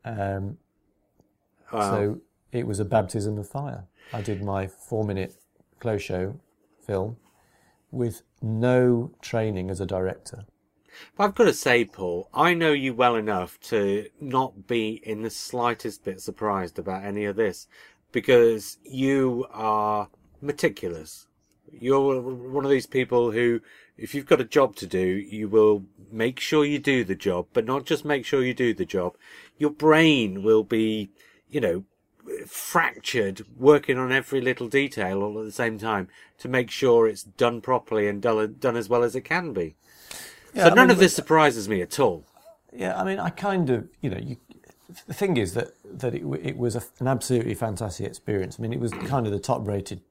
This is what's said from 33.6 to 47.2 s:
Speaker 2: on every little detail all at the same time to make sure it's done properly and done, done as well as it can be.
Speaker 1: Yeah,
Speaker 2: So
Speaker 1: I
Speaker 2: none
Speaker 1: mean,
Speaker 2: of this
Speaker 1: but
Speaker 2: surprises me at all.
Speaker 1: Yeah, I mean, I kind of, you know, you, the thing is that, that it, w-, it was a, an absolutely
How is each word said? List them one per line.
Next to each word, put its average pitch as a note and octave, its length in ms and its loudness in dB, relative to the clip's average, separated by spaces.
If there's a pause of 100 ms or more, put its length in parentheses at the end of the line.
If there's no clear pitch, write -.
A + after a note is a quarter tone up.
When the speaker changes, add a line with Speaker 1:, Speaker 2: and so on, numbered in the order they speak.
Speaker 2:
on B2+ 140 -2
every C3+ 280 0
little B2 280 -2
detail G#2+ 540 -2
all G#2 160 -4
at A2 60 -8
the G#2+ 80 -12
same A2+ 260 -4
time G#2 300 -2 (300)
to B2+ 100 -12
make B2+ 220 0
sure A#2 360 4
it's G#2 160 -2
done A#2 380 0
properly A2 480 0
and G2+ 120 -4
done, G#2+ 380 0
done A#2+ 180 0
as G#2 120 -4
well A#2+ 140 2
as A#2 140 0
it B2+ 60 -6
can E3 300 -4
be. E2+ 240 -6 (760)
Speaker 1:
Yeah, F#3+ 100 2
Speaker 2:
So E3 60 12
Speaker 1:
I - 40 2
Speaker 2:
none B3+ 140 10
Speaker 1:
mean, - 40 8
Speaker 2:
of F#3 60 6
this F#3 140 8
Speaker 1:
but - 100 -4
Speaker 2:
surprises C3+ 460 4
me G2+ 120 0
at - 200 -6
all. F2+ 240 2 (480)
Speaker 1:
Yeah, F#3 280 -6
I F#3 40 -2
mean, F#3+ 140 -4
I F3 120 -4
kind F#3 400 -2
of, A#2 180 0 (120)
you C3 100 -4
know, F#2 80 -6
you, B2+ 180 -10 (720)
the - 80 -12
thing F#3+ 220 0
is G2+ 180 0
that, A2+ 180 -4 (120)
that A#2+ 300 -8
it, - 80 -6
w-, D#2 200 -6
it - 140 -6
was A#2+ 200 -2
a, - 60 -4 (160)
an A#2+ 100 -4
absolutely A#2 460 0